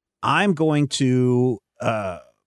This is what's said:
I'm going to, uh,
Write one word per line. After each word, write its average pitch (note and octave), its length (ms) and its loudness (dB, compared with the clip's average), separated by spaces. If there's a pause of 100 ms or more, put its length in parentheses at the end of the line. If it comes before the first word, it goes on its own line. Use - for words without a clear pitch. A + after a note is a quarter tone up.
(220)
I'm F3 300 2
going D3+ 360 0
to, B2+ 720 0 (200)
uh, G#2 380 -4 (280)